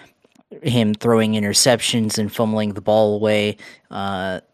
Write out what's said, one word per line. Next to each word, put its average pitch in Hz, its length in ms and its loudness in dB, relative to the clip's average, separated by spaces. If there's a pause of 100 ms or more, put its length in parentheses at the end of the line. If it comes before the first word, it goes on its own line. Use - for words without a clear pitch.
(640)
him 117 300 2
throwing 110 400 2
interceptions 107 840 0
and 107 120 -2
fumbling 107 440 -2
the 98 80 -12
ball 107 340 2
away, 104 400 0 (340)
uh, 95 520 -6 (120)